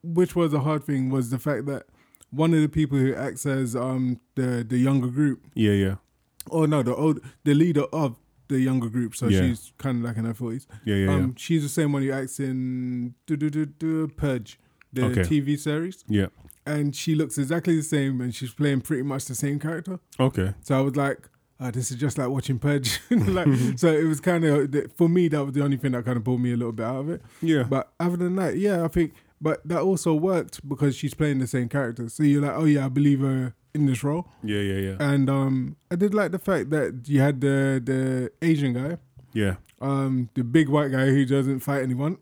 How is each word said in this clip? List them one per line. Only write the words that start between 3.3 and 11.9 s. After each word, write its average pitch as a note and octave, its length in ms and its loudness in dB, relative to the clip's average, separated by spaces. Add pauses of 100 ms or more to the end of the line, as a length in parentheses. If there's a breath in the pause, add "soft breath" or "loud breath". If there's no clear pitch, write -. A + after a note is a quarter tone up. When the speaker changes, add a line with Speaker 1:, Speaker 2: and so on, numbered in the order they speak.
Speaker 1:
as, C3 300 -2
um, B2+ 440 -2 (160)
the, B2 320 -2
the B2 100 0
younger C3 300 4
group. C3+ 340 0 (120)
Speaker 2:
Yeah, G#2 200 4
yeah. G2 220 2 (540)
Speaker 1:
Oh D#3+ 160 2
no, D3+ 180 2
the B2 120 0
old, D#3 240 2 (240 loud breath)
the D3 100 4
leader D3 300 4 (100)
of C#3+ 240 -2 (300)
the C3 140 -2
younger C3 280 0
group. A#2 260 -4
So A#2+ 120 -2
Speaker 2:
Yeah. F#2+ 140 4
Speaker 1:
she's G#2+ 360 -2
kinda, A#2+ 300 -4
like, A2+ 100 -6
in A2+ 80 -4
her A2+ 80 -4
forties. A#2+ 340 -8 (180 loud breath)
Speaker 2:
Yeah, G#2 100 2
yeah, F#2+ 180 4
Speaker 1:
Um, F#2+ 80 2
Speaker 2:
yeah. B2+ 140 2
Speaker 1:
she's D#3+ 280 -2
the C#3+ 60 -4
same D3+ 220 0